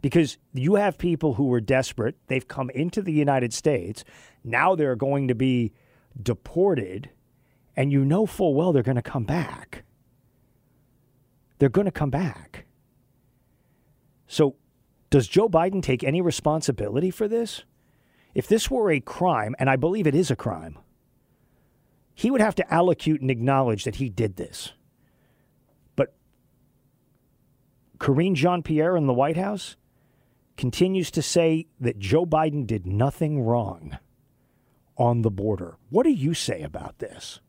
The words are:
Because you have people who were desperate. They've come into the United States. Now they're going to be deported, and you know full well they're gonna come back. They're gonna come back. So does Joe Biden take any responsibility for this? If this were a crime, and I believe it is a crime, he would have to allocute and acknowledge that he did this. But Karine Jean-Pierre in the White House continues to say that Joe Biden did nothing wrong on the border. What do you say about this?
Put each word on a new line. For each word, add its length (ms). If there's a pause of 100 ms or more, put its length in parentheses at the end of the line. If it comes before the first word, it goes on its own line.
Because 360 (140)
you 220
have 240
people 360
who 100
were 160
desperate. 560 (100)
They've 200
come 240
into 320
the 100
United 400
States. 520 (380)
Now 320
they're 220
going 320
to 80
be 360 (480)
deported, 920 (640)
and 160
you 120
know 220
full 280
well 180
they're 100
gonna 180
come 240
back. 600 (1700)
They're 100
gonna 240
come 180
back. 560 (1600)
So 300 (540)
does 180
Joe 200
Biden 340
take 200
any 180
responsibility 920
for 160
this? 360 (680)
If 140
this 220
were 200
a 100
crime, 580
and 120
I 60
believe 300
it 100
is 160
a 40
crime, 420 (1400)
he 160
would 100
have 140
to 100
allocute 560
and 100
acknowledge 540
that 120
he 120
did 280
this. 360 (1200)
But 180 (1800)
Karine 360
Jean-Pierre 640
in 100
the 60
White 240
House 400 (800)
continues 540
to 100
say 460 (120)
that 200
Joe 260
Biden 420
did 200
nothing 560
wrong 560 (1000)
on 240
the 100
border. 460 (140)
What 140
do 60
you 220
say 300
about 380
this? 480